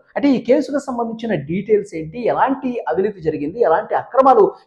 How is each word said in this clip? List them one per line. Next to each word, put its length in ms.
అంటే 120
ఈ 120
కేసుకు 380
సంబంధించిన 560
డీటెయిల్స్ 600
ఏంటి, 340
ఎలాంటి 600
అవినీతి 320
జరిగింది, 400
ఎలాంటి 340
అక్రమాలు 580